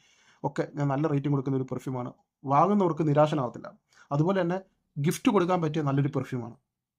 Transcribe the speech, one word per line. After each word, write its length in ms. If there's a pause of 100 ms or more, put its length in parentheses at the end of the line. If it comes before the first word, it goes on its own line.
(420)
ഒക്കെ 220 (100)
ഞാൻ 140
നല്ല 200
റേറ്റിംഗ് 260
കൊടുക്കുന്ന 220
ഒരു 120
പെർഫ്യൂമാണ്. 420 (340)
വാങ്ങുന്നവർക്ക് 640
നിരാശനാവത്തില്ല. 600 (420)
അതുപോലെ 300
തന്നെ 180 (380)
ഗിഫ്റ്റ് 340
കൊടുക്കാൻ 300
പറ്റിയ 220
നല്ലൊരു 300
പെർഫ്യൂമാണ്. 420 (440)